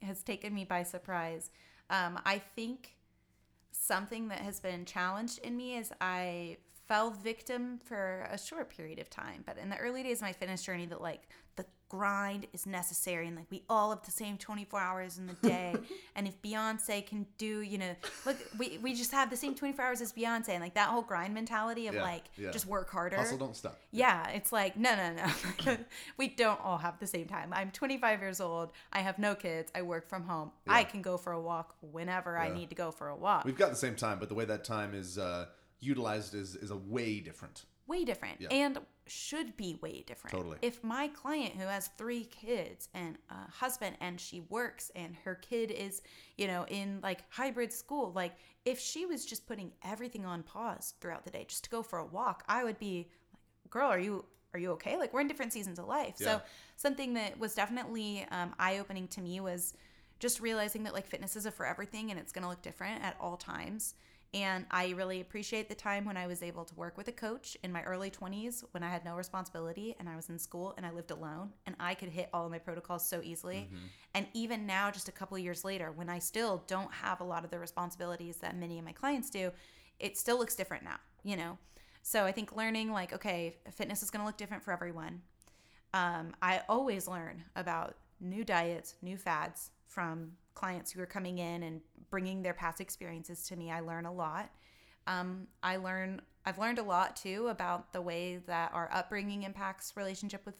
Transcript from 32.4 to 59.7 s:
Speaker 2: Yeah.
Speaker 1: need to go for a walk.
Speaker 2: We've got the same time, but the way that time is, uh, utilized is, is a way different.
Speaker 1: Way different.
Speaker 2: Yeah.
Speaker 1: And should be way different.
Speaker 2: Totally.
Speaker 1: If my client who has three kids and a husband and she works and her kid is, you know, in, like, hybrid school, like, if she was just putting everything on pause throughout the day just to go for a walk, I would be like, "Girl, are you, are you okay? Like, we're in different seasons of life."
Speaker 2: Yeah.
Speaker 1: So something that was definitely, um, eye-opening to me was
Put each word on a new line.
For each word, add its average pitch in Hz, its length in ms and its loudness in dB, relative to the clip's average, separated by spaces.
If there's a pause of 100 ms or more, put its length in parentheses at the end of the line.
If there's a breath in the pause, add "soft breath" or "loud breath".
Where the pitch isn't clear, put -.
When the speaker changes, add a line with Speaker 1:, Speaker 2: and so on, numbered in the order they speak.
Speaker 2:
Yeah. 180 60 0
Speaker 1:
need 175 160 -4
to 165 40 -10
go 165 160 0
for 147 160 -6
a 143 80 -4
walk. 185 300 6
Speaker 2:
We've 135 120 2
got 185 120 10
the 123 80 -2
same 123 180 2
time, 107 240 2
but 101 80 -4
the 104 80 0
way 113 100 4
that 107 200 0
time 104 280 0
is, 92 240 -4
uh, 87 280 0 (340 loud breath)
utilized 117 540 2
is, 98 220 -4
is 104 160 -6
a 101 60 -4
way 107 420 0
different. - 460 -12 (220)
Speaker 1:
Way 339 180 2
different. 185 340 -2
Speaker 2:
Yeah. - 120 -6
Speaker 1:
And 277 280 6 (260)
should - 520 -4
be 175 240 -2
way 71 260 -6
different. - 260 -10
Speaker 2:
Totally. 85 280 -2
Speaker 1:
If 240 200 0
my 254 280 0
client 277 460 -2
who 190 120 -4
has 196 300 -2
three 233 260 -2
kids 220 680 -4
and 175 240 -4 (120)
a 185 220 -10
husband 240 480 -2
and 180 180 -4
she 175 300 -8
works - 480 -2
and 175 180 -8 (120)
her 185 100 -2
kid 226 360 0
is, 196 300 -4 (360 loud breath)
you 202 100 2
know, 180 220 2
in, 196 340 -2
like, 190 260 0
hybrid 240 440 0
school, 254 400 -2
like, 180 200 0 (300 loud breath)
if 247 160 4
she - 260 -2
was 320 200 -2
just - 200 -6
putting 196 280 -6 (100)
everything 214 420 -4
on 175 180 -2
pause 208 580 -4
throughout 170 240 -6
the 185 60 -12
day - 180 -6
just - 160 -4
to - 40 -8
go 226 140 0
for 185 160 -4
a 156 60 -2
walk, 202 420 0
I 233 160 4
would 220 160 0
be 180 300 -2 (240 loud breath)
like, - 360 -20
"Girl, 262 200 4
are 185 100 6
you, 196 240 0 (300)
are 180 80 -2
you 180 100 2
okay? 185 240 0
Like, 285 180 2
we're 254 60 6
in 285 80 6
different 277 240 -2
seasons 190 280 -4
of 180 60 -6
life." 240 340 2
Speaker 2:
Yeah. 202 60 2 (120)
Speaker 1:
So 190 40 0 (360 loud breath)
something 269 380 2
that 214 220 0
was 220 180 0
definitely, 214 760 0
um, 175 260 -2
eye-opening 190 520 2
to - 120 -8
me 180 200 -2
was 180 320 -2 (460 loud breath)